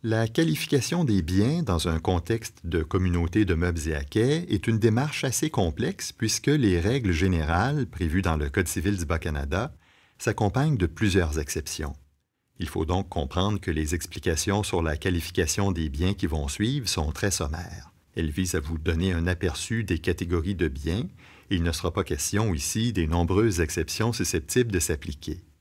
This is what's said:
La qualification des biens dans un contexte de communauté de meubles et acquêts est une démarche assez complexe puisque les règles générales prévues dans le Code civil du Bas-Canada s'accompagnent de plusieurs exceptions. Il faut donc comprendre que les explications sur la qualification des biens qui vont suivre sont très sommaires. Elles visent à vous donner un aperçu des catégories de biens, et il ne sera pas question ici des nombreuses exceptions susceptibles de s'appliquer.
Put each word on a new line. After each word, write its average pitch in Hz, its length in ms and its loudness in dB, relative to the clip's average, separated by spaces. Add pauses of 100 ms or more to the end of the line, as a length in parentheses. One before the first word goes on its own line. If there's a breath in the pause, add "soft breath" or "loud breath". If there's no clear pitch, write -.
La 113 220 2
qualification 156 760 2
des 104 180 4
biens 104 400 2
dans 92 240 2
un 80 140 2
contexte 92 680 -2
de 82 160 0
communauté 87 640 2
de 92 100 2
meubles 80 320 0
et 80 80 0
acquêts 113 540 0
est - 180 0
une 113 140 2
démarche 117 420 2
assez - 260 0
complexe 104 600 -2
puisque - 380 -2
les 113 320 4
règles 107 320 2
générales 92 760 2
prévues 87 340 0
dans 85 160 2
le 73 140 -2
Code 90 160 2
civil 98 300 -2
du 87 80 -4
Bas-Canada 80 680 -2 (460 soft breath)
s'accompagnent 123 580 2
de 90 100 2
plusieurs 87 520 2
exceptions. 73 560 -6 (640)
Il 90 100 -6
faut 82 160 -2
donc 90 260 0
comprendre 92 500 -2
que - 100 -6
les 78 240 -2
explications 95 680 -2
sur 87 180 0
la 78 140 0
qualification 92 760 0
des 82 180 -2
biens 85 260 0
qui - 120 -4
vont 73 220 -2
suivre 113 400 -2
sont 76 240 -2
très 101 180 0
sommaires. 82 640 -6 (240)
Elles 80 160 -2
visent 90 240 0
à 82 40 2
vous 78 180 -6
donner 85 340 0
un 85 160 0
aperçu 92 560 -2
des 87 160 -2
catégories 87 560 -2
de 85 100 0
biens, 78 400 -4 (440 loud breath)
et 104 40 0
il 85 80 2
ne 85 80 2
sera 82 220 -2
pas 101 100 -2
question 98 520 -2
ici 110 380 -2
des 90 140 0
nombreuses 87 540 2
exceptions 85 520 -2
susceptibles 113 600 0
de 90 80 2
s'appliquer. 78 640 -6 (160)